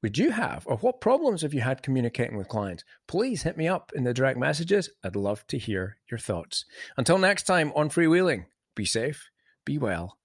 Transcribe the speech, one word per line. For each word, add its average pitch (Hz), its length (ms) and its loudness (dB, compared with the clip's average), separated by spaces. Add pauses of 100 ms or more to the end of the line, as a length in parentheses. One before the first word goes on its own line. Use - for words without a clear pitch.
would 110 140 -2
you 262 140 4
have, 208 360 -4
or 123 100 0
what 247 240 0
problems 247 420 2
have 147 100 -2
you 135 80 0
had 127 220 -2
communicating 120 540 0
with 95 100 -8
clients? 101 360 -4 (240)
Please 214 360 -2
hit 165 140 -2
me 160 100 0
up 180 280 -2
in 135 80 -2
the 123 100 0
direct 127 240 2
messages. 165 520 0 (140)
I'd 92 120 -6
love 101 320 -2
to 135 120 -4
hear 98 380 -4 (120)
your 120 80 -6
thoughts. - 480 -6 (320)
Until 165 220 4
next 190 240 4
time 165 320 2
on 151 140 2
Freewheeling, 165 560 4 (300)
be 104 100 -2
safe, 123 440 -4 (340)
be 143 140 -2
well 92 480 -4